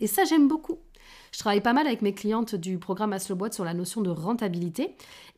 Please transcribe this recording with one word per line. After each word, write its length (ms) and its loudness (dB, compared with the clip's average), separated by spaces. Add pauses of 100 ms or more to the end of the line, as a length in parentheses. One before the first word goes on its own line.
Et 60 -2
ça, 180 4
j'aime 240 6
beaucoup. 300 -2 (540)
Je 60 -12
travaille 220 2
pas 140 2
mal 120 4
avec 140 0
mes 140 0
clientes 400 -2
du 240 -4
programme 320 -2
Maslow 260 -4
Boîte 180 -4
sur 120 -4
la 80 -4
notion 260 -4
de 100 0
rentabilité, 840 -4 (420)